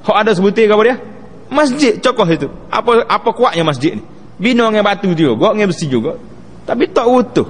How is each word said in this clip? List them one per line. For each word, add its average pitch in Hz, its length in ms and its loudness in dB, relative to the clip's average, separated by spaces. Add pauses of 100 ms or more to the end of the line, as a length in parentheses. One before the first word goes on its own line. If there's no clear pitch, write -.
Hak 196 160 0
ada 214 160 2
sebutir 202 320 2
ke 208 80 4
apa 214 160 4
dia? 262 80 0 (560)
Masjid 262 480 0
cokoh 247 320 0
itu. 143 160 -4 (240)
Apa, 233 320 2
apa 208 320 -2
kuatnya 190 240 0
masjid 156 400 -2
ni? - 20 -18 (380)
Bina 233 320 2
dengan 208 160 2
batu 196 240 -2
juga, 156 400 2
dengan 208 160 0
besi 170 160 -4
juga. 127 320 -2 (480)
Tapi - 240 -2
tak - 160 0
utuh. 233 460 2